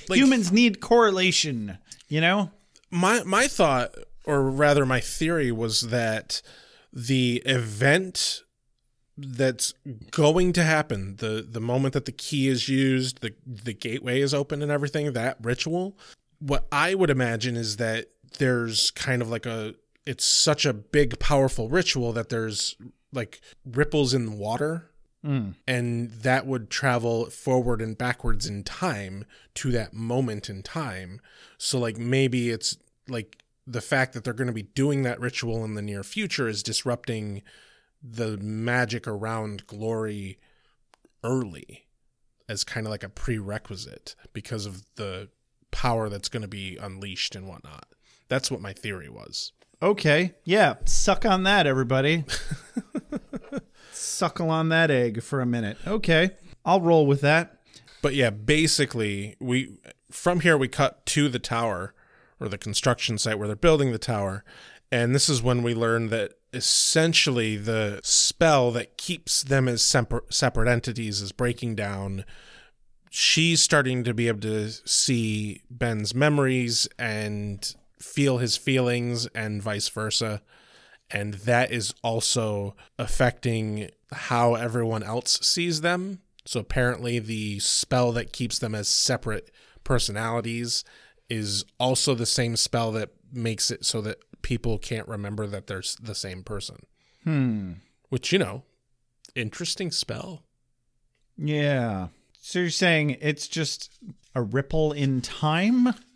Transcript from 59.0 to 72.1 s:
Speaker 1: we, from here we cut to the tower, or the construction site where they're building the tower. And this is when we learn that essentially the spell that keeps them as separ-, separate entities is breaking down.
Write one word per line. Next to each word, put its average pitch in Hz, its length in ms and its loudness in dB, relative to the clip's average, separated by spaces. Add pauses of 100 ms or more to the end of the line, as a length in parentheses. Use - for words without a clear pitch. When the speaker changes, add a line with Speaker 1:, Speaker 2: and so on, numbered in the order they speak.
Speaker 1:
we, 127 380 -2 (340)
from 180 300 2
here 165 160 6
we 131 120 2
cut - 380 -2
to 143 220 4
the 123 100 -2
tower, 110 560 -4 (460)
or - 80 -6
the 98 100 -6
construction 113 600 0
site 110 200 -2
where 104 80 -4
they're 104 100 -4
building 143 360 4
the 110 60 -4
tower. 101 460 -4 (460)
And 120 240 2
this 139 140 4
is 131 140 2
when 123 200 2
we 120 120 0
learn 113 340 2
that 107 240 -2 (200)
essentially 127 1040 2
the 104 460 -2
spell 143 680 4
that - 260 -6
keeps - 440 -2
them 135 260 2
as 117 140 0
separ-, 117 480 2
separate 120 380 2
entities 113 540 0
is 95 100 -8
breaking 120 440 -2
down. 98 480 -4 (840)